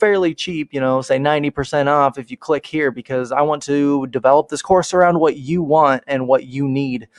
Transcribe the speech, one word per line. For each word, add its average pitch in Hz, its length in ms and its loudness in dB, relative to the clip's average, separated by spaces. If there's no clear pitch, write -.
fairly 190 340 2
cheap, 156 380 -8
you 139 80 -4
know, 131 220 0
say 131 160 0
ninety 147 320 0
percent 143 360 -2
off 143 320 2
if 120 120 -12
you 123 60 -14
click 147 280 -4
here, 147 260 -2
because 127 400 -6
I 135 120 0
want 151 220 -2
to 143 420 0
develop 135 420 2
this 143 140 -8
course 185 320 2
around 175 260 4
what 147 160 2
you 151 260 -4
want 143 440 2
and 131 200 -4
what 131 200 2
you 135 200 -6
need, 131 420 -4